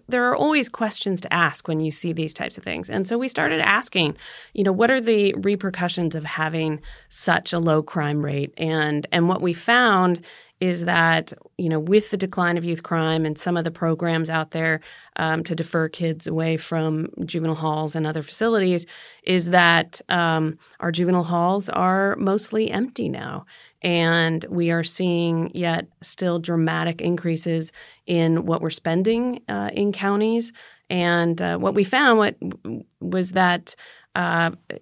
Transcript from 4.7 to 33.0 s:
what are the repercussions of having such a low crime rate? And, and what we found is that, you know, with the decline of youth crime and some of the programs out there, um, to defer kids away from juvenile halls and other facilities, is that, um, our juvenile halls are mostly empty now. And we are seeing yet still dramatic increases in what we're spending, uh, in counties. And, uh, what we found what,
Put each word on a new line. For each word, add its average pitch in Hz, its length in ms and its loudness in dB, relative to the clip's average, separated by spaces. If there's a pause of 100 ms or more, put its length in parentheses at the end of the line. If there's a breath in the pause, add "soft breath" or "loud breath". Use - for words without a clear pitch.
what 226 180 4
are 262 100 2
the 214 380 2
repercussions 185 760 -2
of 156 100 -6
having 156 580 -2 (260 soft breath)
such - 460 -2
a 175 40 0
low 160 240 2
crime 147 400 -2
rate? 143 360 -4
And, 156 540 0
and 170 140 4
what 185 140 2
we 175 140 0
found 185 640 4 (400 loud breath)
is 175 240 0
that, 165 480 2 (240)
you 170 140 -2
know, 160 100 0
with 196 300 2
the 208 80 -4
decline 180 400 0
of 170 60 -6
youth 170 180 -4
crime 160 420 0
and 151 140 -4
some 175 180 -2
of 160 80 0
the 170 60 -4
programs 165 580 -2
out 160 220 -4
there, 160 300 -2 (360 loud breath)
um, 160 280 -2
to 165 100 -4
defer 165 340 -2
kids 160 380 -4
away 160 300 0
from 160 520 -2 (160)
juvenile 160 320 -2
halls 156 400 -2
and 156 100 -2
other 156 160 -4
facilities, 190 640 0 (380 loud breath)
is 175 260 0
that, 170 500 4 (100)
um, 160 480 2 (220 soft breath)
our 170 120 -2
juvenile 175 320 2
halls 175 460 0
are 190 460 2
mostly 208 540 0
empty 240 380 -4
now. 139 380 -8 (360 soft breath)
And 165 640 2
we 170 220 0
are 165 140 0
seeing 170 720 0
yet 170 340 -2 (120)
still 175 380 -2
dramatic 165 640 -2
increases 165 680 -2 (360 loud breath)
in 165 400 2
what 165 160 0
we're 165 80 -2
spending, 220 760 0
uh, 202 280 -4
in 202 180 0
counties. 214 600 0 (360 soft breath)
And, 175 540 2
uh, 175 160 -2
what 190 160 0
we 202 100 4
found 254 340 4
what, 208 180 2 (640)